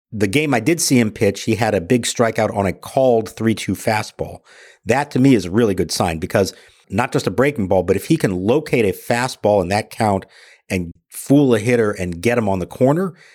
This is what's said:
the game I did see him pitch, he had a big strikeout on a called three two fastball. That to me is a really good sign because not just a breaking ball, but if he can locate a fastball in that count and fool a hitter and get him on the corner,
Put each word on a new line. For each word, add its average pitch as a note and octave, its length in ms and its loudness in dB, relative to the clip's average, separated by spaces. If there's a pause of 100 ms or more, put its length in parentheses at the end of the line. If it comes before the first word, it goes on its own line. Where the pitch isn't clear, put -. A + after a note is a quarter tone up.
(120)
the G#2 160 0
game C#3+ 260 0
I A#2+ 60 2
did D#3 200 0
see - 180 2
him A2 120 2
pitch, G2 320 -2
he A2 140 0
had G#2+ 180 0
a F#2+ 60 2
big A2+ 240 0
strikeout A2+ 520 0
on G2+ 80 2
a F2+ 80 0
called A#2 560 0
three A2 280 -2
two - 180 -4
fastball. G#2 640 -6 (480)
That C#3 240 0
to - 80 -2
me C3+ 160 6
is G2 100 2
a F2 60 -8
really G2+ 240 2
good F2+ 160 -2
sign E2+ 300 -2
because F#2 340 0 (340)
not A#2+ 220 -2
just C#3 160 -2
a A2 60 -4
breaking B2 340 0
ball, F#2 160 2
but F2 140 0
if G2 80 -8
he D#3+ 120 2
can F#2 300 -2
locate C3+ 380 0
a F#2 120 0
fastball A#2 640 0
in F2 60 0
that G#2 240 -2
count G2+ 340 0 (460)
and F2 220 -4 (180)
fool C#3 420 2
a A2 60 4
hitter A2+ 320 0
and F2+ 320 -6
get A#2 160 0
him G#2+ 100 0
on F#2+ 120 0
the E2+ 60 -6
corner, D#3 500 0 (180)